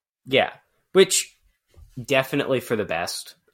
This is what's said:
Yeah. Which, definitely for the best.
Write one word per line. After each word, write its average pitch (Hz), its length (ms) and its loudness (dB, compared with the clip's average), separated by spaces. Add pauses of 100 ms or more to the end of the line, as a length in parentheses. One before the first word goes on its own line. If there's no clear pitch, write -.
(260)
Yeah. 123 240 2 (420)
Which, - 440 2 (640)
definitely 135 580 0
for - 160 -6
the 104 80 -2
best. 85 520 -8 (180)